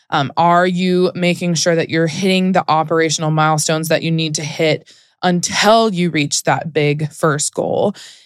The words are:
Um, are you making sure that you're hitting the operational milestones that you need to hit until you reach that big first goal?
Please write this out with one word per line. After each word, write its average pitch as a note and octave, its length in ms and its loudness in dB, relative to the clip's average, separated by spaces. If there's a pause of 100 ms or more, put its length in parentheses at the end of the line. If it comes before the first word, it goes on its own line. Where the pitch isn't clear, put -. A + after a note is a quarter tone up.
Um, C#3+ 260 -2
are F3 320 4
you F3+ 480 0
making F3 380 -2
sure E3 220 0
that E3 140 -2
you're E3 180 0
hitting F#3 440 0
the F3+ 180 0
operational D#3+ 640 0
milestones D#3 580 0
that D#3+ 140 2
you E3 80 -2
need D#3+ 240 -2
to E3+ 80 -4
hit D#3 500 -2 (280)
until G#3 720 2
you F3 160 0
reach D3+ 340 -2
that D3 300 -2
big D3 380 0
first - 420 -2
goal? - 420 -2 (300)